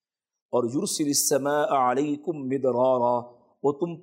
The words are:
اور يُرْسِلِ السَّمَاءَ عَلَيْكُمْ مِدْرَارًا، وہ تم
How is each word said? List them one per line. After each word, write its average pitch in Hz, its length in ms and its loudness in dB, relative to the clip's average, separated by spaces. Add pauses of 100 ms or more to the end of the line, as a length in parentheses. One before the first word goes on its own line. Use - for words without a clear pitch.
(520)
اور 120 120 2
يُرْسِلِ 151 420 -2
السَّمَاءَ 143 640 0
عَلَيْكُمْ 143 640 0
مِدْرَارًا، 127 1080 0 (200)
وہ 139 100 2
تم 170 300 -6